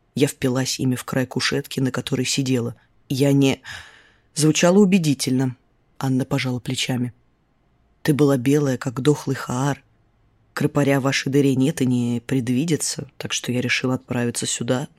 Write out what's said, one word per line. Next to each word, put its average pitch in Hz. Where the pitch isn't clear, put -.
Я 139
впилась 131
ими 127
в -
край 127
кушетки, -
на 131
которой 127
сидела. 127
«Я 139
не...» 139
Звучало 156
убедительно. 143
Анна 131
пожала 127
плечами. 123
«Ты 156
была 139
белая, 139
как 127
дохлый 143
хаар. 131
Кропаря 143
в 123
вашей 135
дыре 139
нет 131
и 131
не 120
предвидится, 131
так -
что -
я 123
решила 127
отправиться 123
сюда 127